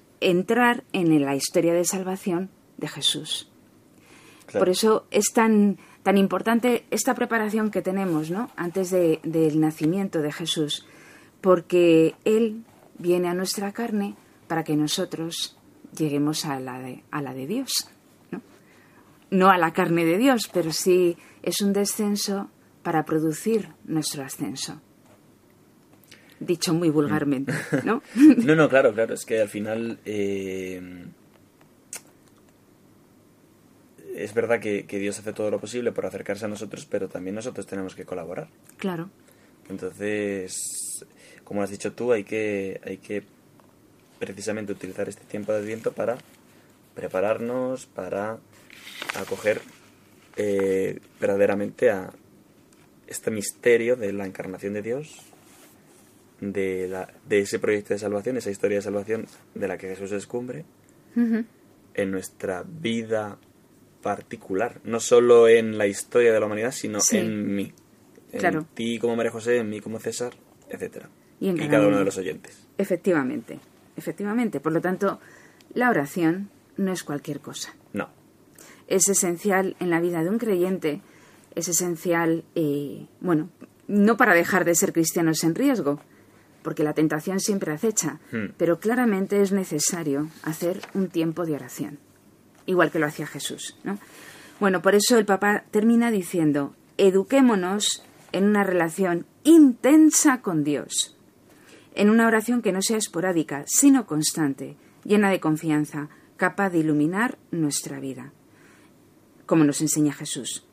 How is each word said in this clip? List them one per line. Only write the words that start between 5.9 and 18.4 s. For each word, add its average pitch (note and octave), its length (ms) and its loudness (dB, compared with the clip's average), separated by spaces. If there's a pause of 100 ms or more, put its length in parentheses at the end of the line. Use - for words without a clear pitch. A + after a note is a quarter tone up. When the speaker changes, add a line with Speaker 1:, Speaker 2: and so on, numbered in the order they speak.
Speaker 1:
tan G3 160 4
importante A3+ 720 0
esta A3 240 0
preparación A3 560 -2
que F#3 120 -4
tenemos, F3+ 480 -2
¿no? G#3 260 -6
Antes F3+ 340 -4
de, E3+ 320 2
del D#3+ 380 2
nacimiento E3 640 0
de D3 100 -4
Jesús, D#3 540 -4 (540)
porque E3+ 720 4 (100)
Él A3 400 0 (340)
viene F3 300 0
a F3 60 -2
nuestra G3 380 -4
carne G#3+ 420 -6 (320)
para D#3+ 180 -2
que D#3 120 -2
nosotros D#3+ 800 -4 (400)
lleguemos D3 480 0
a C3+ 160 -6
la B2+ 200 -10
de, B2+ 300 -14
a D3+ 120 -6
la C3 120 -8
de C3 120 -10
Dios, B3 420 -4 (420)
¿no? - 120 -10 (880)